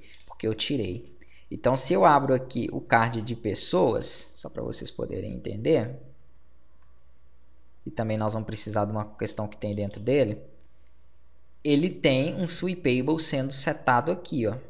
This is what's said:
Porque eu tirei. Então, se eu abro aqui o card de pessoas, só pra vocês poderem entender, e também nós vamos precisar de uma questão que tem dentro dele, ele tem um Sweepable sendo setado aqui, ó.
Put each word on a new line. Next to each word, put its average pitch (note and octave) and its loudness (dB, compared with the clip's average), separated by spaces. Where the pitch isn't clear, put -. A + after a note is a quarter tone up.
Porque - -8
eu A2 4
tirei. A2 -2
Então, B2+ 4
se D3 2
eu F#3+ 8
abro C#3 8
aqui B2+ 0
o C3 -4
card A#2 4
de A#2+ -4
pessoas, - 2
só - -10
pra - -8
vocês A#2+ -6
poderem - -6
entender, A#2 0
e C3 -10
também G#2+ 0
nós G#2+ 0
vamos A2 -2
precisar G#2+ 0
de G#2+ 0
uma G#2+ -4
questão G#2+ -4
que - -12
tem G#2 -4
dentro G2+ -2
dele, B2 2
ele D3 6
tem C#3+ 2
um F3+ 0
Sweepable D3+ 2
sendo C3+ 0
setado C3+ 2
aqui, C#3+ -2
ó. A#2 0